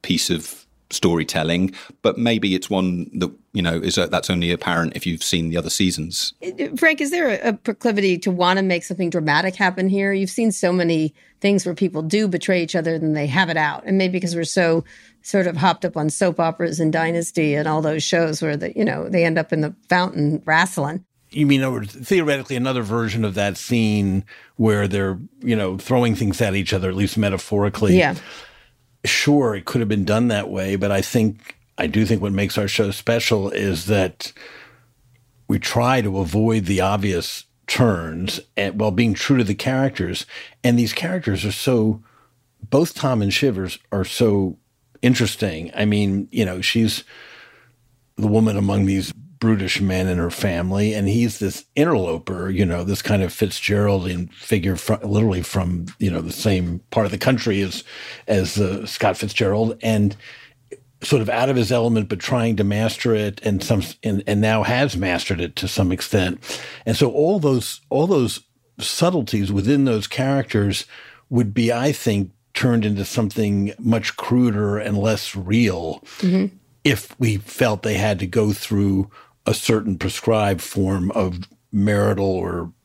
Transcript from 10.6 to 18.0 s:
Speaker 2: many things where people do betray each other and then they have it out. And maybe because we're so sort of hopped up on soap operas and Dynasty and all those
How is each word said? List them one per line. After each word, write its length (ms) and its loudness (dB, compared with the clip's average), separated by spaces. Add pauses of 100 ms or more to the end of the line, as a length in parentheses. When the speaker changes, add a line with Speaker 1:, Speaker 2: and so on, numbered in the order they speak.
Speaker 2:
many 400 2 (280)
things 260 2
where 80 -4
people 280 -2
do 260 0
betray 340 0
each 140 -4
other 180 0
and 80 -2
then 120 2
they 120 -2
have 240 2
it 60 0
out. 280 -2
And 140 2
maybe 140 2
because 240 -2
we're 80 -2
so 400 2 (380)
sort 260 0
of 80 -4
hopped 280 2
up 120 -2
on 120 -2
soap 300 0
operas 400 0
and 140 2
Dynasty 640 0
and 100 0
all 160 0
those 220 -2